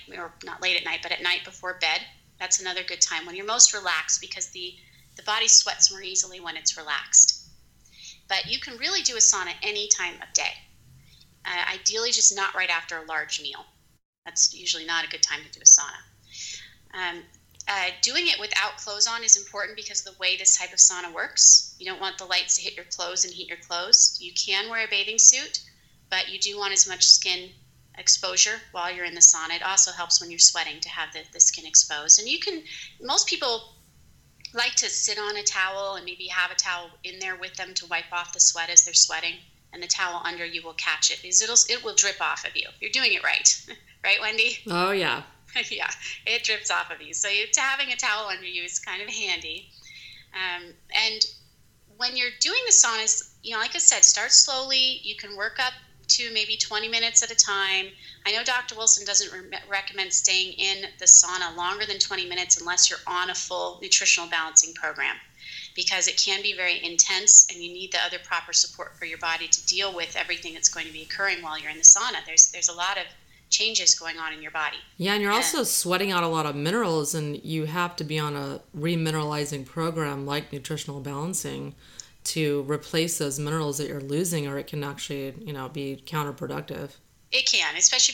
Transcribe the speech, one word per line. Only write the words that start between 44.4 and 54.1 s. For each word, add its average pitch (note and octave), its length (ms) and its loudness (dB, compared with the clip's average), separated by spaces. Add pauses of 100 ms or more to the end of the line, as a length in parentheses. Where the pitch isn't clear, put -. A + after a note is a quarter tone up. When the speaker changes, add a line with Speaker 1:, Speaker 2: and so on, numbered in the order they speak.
Speaker 2:
Oh, F#3 260 0
yeah. C#3+ 300 -2 (320)
Speaker 1:
<laughs> - 160 -6
Yeah, - 200 -6 (340)
it A#3 180 -2
drips G#3+ 280 -4
off F3 200 -2
of D#3 120 -14
you. D3+ 100 -14
So G3+ 160 -4
you, G#3 240 0
to D4+ 80 6
having C4+ 320 0
a A#3 40 -2
towel G#3+ 320 0
under F#3 180 -8
you F3+ 160 -6
is F3 160 -8
kind G3 240 -8
of G#3 60 -10
handy. F3+ 600 -6 (640)
Um, F3 400 -6 (320)
and A3 220 2 (720)
when B3 180 -4
you're B3 140 0 (100)
doing F#4 240 2
the A#4 80 2
saunas, A3 680 2
you A3+ 100 -10
know, A3 60 -4
like A#3 180 -4
I - 20 -2
said, A3+ 240 6
start A3+ 300 4